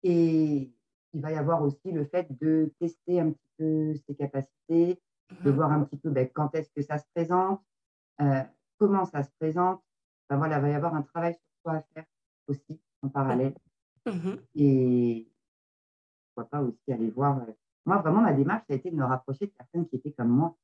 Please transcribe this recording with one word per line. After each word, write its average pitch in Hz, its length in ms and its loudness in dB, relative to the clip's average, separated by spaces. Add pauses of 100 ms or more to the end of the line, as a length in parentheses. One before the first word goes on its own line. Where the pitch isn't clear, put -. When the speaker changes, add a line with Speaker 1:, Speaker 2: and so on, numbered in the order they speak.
Speaker 1:
Et 160 680 2 (400)
il 151 80 -6
va 151 120 -6
y 160 40 -4
avoir 156 260 0
aussi 147 300 -2
le 147 120 -2
fait 175 220 -2 (140)
de 156 400 2
tester 175 400 -2
un 156 100 2
petit - 280 -12
peu 156 360 0 (120)
ses 143 100 -10
capacités, 165 840 -2 (440)
de 143 60 6
Speaker 2:
Mhm. 135 60 2
Speaker 1:
voir 156 160 2
un 151 120 2
petit 143 120 -10
peu, 160 140 -6
ben, 131 220 0
quand 147 220 -4
est-ce 156 160 -6
que 147 120 -6
ça 147 160 -6
se - 60 -10 (100)
présente, 180 460 0 (600)
euh, 135 220 2 (360)
comment 196 260 4
ça 147 180 -6
se - 160 -8
présente. 180 440 0 (460)
Enfin, 139 100 0
voilà, 156 200 0
il 139 40 0
va 147 80 2
y 147 40 0
avoir 160 200 -2
un 147 80 -2
travail 170 320 -4
sur - 80 -18 (200)
soi 165 160 -4
à 156 40 -6 (120)
faire 160 100 -16 (440)
aussi 143 320 -8 (220)
en 139 60 -6
parallèle. 135 460 0 (520)
Speaker 2:
Mhm. 185 320 -6 (180)
Speaker 1:
Et 123 720 2 (1040)
pourquoi 117 160 -12
pas 147 120 -2
aussi 127 300 -4
aller 113 180 -2
voir, 135 280 0
euh, 113 140 -10 (320)
moi, 190 140 2
vraiment, 170 220 2
ma 190 120 4
démarche, 143 360 0
ça 139 60 -2
a - 20 -2
été 175 140 -6
de 165 60 -6
me 135 80 0
rapprocher 135 420 -4
de 196 60 -14
personnes 165 360 -6
qui 131 80 -8
étaient 143 160 -8
comme 117 160 -2
moi. 151 360 2